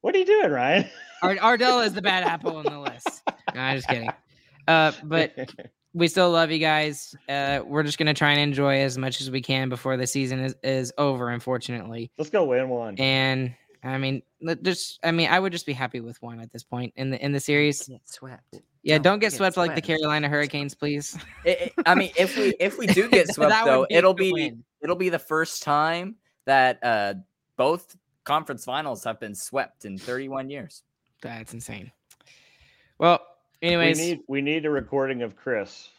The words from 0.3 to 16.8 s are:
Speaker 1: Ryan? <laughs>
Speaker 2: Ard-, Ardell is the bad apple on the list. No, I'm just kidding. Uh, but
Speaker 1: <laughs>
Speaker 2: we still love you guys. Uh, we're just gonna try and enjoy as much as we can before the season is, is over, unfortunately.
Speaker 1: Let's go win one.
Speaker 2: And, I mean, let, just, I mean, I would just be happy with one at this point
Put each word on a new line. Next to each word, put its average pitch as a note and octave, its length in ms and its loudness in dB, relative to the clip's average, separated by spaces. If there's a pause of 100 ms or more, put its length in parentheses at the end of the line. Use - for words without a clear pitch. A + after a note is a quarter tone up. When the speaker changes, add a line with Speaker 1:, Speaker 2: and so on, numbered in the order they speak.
Speaker 1:
Ryan? C#3 360 2 (180)
<laughs> - 180 -8
Speaker 2:
Ard-, F#3+ 160 2
Ardell B3 420 4
is G#3 120 0
the G3 80 -6
bad F#3 220 2
apple E3+ 340 -2
on D3+ 80 -10
the - 140 -4
list. - 440 -10 (320)
No, B2 60 -8
I'm C3+ 160 0
just B2+ 100 -6
kidding. A#2+ 220 -2 (580)
Uh, D#3+ 240 6 (120)
but D#3 320 -2 (360)
Speaker 1:
<laughs> - 220 -20
Speaker 2:
we E3+ 140 2
still F3+ 220 4
love E3 220 2
you D#3+ 80 0
guys. D3+ 560 0 (120)
Uh, C#3 380 -2
we're D3 180 0
just D3 140 -2
gonna D3+ 160 2
try D3 180 2
and C#3+ 80 4
enjoy C#3 420 2
as C3 160 -2
much B2+ 240 -6
as C3 100 -8
we C3 100 -4
can C3 280 -2
before B2+ 280 -4
the B2+ 80 -2
season C3 340 -2
is, C3 240 -4
is C3 360 -2
over, C3 300 0
unfortunately. A#2 880 -8
Speaker 1:
Let's D#3 120 -8
go F#3 160 2
win C3 240 0
one. A#2 300 -6
Speaker 2:
And, C3+ 560 0 (280)
I C3 140 -6
mean, C3+ 240 -4 (200)
let, E3 200 -6
just, - 420 -4
I E3 80 0
mean, E3 180 2
I F3+ 100 4
would F#3+ 120 -2
just E3+ 140 -8
be D3 80 -6
happy B2+ 280 -6
with A#2 200 -16
one A#2 180 -14
at A2+ 120 -18
this A#2 120 -16
point B2 340 -8